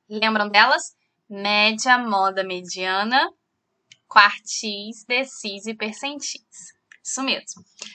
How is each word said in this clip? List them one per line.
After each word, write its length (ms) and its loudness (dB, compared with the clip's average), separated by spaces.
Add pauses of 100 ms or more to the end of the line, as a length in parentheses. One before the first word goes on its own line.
Lembram 400 0
delas? 480 2 (340)
Média, 680 2
moda, 460 0
mediana, 880 -2 (760)
quartis, 960 2
decis 640 -6
e 60 -8
percentis. 1000 -10 (260)
Isso 220 -8
mesmo. 420 -6 (300)